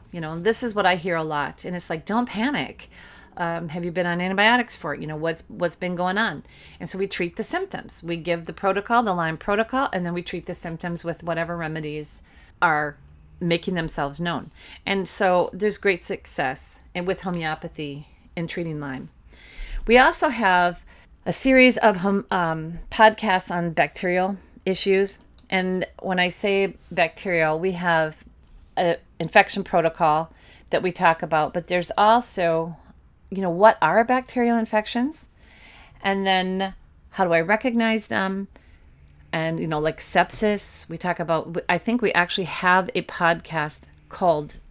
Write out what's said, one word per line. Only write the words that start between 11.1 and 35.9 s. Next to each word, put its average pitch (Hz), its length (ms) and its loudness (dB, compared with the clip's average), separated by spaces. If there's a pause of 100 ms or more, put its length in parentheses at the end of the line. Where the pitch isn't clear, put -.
whatever 165 340 -4
remedies 151 680 -8 (380)
are 151 380 2 (420)
making 170 340 0
themselves 156 460 -4
known. 170 300 -4 (340)
And 190 240 -2
so 180 440 2
there's 202 260 -2
great 185 260 0
success - 760 -6 (140)
in, 180 120 -6
with 185 160 -2
homeopathy 156 840 -6 (280)
in 170 100 -4
treating 160 340 -6
Lyme. 139 300 -10 (760)
We 226 120 8
also 311 300 4
have 180 540 2 (440)
a 180 60 0
series 254 460 6
of 208 180 6
hom-, 196 340 0
um, 165 480 -2 (120)
podcasts 214 640 4
on 170 180 -2
bacterial 180 640 0 (280)
issues. 190 600 0 (260)
And 185 360 0 (140)
when 185 180 -2
I 180 100 2
say 196 480 0 (140)
bacterial, 165 680 0
we 185 140 -2
have 165 440 0 (600)
an 170 200 2 (220)
infection 190 460 2
protocol 165 680 2 (380)
that 165 120 0
we 180 100 -2
talk 170 300 4
about, 151 300 0
but 170 140 -4
there's 180 320 -2
also, 170 800 2 (540)
you 190 120 -4
know, 180 80 0
what 190 320 6
are 175 220 6
bacterial 247 520 0
infections? 226 760 -2 (720)